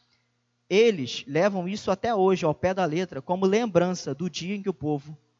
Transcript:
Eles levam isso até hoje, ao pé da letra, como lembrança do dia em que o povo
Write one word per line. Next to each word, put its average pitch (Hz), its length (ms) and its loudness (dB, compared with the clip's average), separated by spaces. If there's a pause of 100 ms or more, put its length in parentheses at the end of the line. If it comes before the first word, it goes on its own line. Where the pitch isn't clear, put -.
(680)
Eles 185 580 2
levam 180 400 0
isso 202 240 -4
até 226 240 0
hoje, 185 300 2
ao 151 100 2
pé 180 180 0
da 185 120 0
letra, 156 360 -4
como 185 240 -2
lembrança 180 680 0
do 175 140 -6
dia 175 260 -8
em 196 80 -8
que 196 60 -4
o 185 40 -4
povo 147 420 -6 (240)